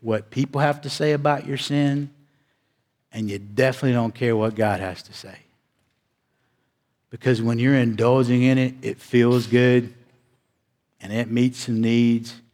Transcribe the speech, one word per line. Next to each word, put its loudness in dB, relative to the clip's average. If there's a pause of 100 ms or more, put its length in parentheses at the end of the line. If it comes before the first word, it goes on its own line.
what -4
people -4
have -2
to -12
say -2
about -2
your -6
sin, -2 (1040)
and -6
you -8
definitely -2
don't -2
care -2
what -2
God -2
has -10
to -20
say. -20 (1700)
Because 0
when 0
you're 2
indulging 2
in 4
it, 0
it -8
feels 2
good, 4 (1040)
and -14
it -4
meets 0
some -4
needs, 2 (180)